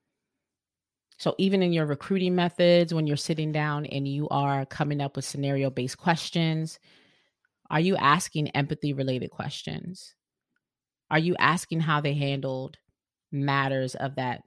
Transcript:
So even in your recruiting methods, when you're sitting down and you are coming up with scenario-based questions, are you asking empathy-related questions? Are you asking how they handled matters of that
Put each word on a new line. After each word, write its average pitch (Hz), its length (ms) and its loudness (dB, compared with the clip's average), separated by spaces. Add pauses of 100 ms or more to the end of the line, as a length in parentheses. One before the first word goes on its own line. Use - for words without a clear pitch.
(1160)
So - 200 -2
even 190 260 4
in 175 100 2
your 160 120 2
recruiting 180 500 0
methods, 175 580 4
when 160 140 0
you're 147 100 0
sitting 156 340 -2
down 151 360 -2
and 139 200 -4
you 139 220 -2
are 139 380 0
coming 147 340 -2
up 139 160 -4
with 131 80 -6
scenario-based 135 720 -2
questions, 160 840 0 (880)
are 151 120 2
you 185 160 2
asking 151 540 2
empathy-related 139 800 -2
questions? - 840 -10 (960)
Are 156 100 2
you 170 200 0
asking 165 420 2
how 151 180 2
they 147 140 -2
handled 139 640 -4 (540)
matters 135 640 0
of 135 200 -6
that 127 300 -4